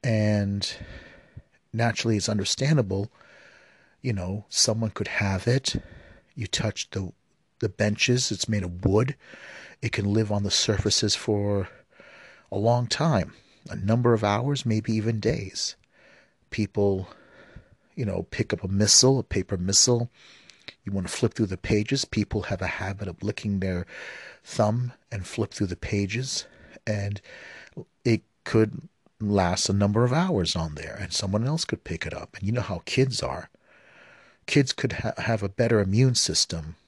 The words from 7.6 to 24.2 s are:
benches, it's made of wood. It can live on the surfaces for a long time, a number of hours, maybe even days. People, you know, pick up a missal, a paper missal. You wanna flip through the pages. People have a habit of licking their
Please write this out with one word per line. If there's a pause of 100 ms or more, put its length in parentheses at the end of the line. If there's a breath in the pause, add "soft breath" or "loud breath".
benches,
it's
made
of
wood. (680 loud breath)
It
can
live
on
the
surfaces
for (800 loud breath)
a
long
time, (360 soft breath)
a
number
of
hours,
maybe
even
days. (720 soft breath)
People, (880 loud breath)
you
know,
pick
up
a
missal,
a
paper
missal. (720 loud breath)
You
wanna
flip
through
the
pages.
People
have
a
habit
of
licking
their (580 loud breath)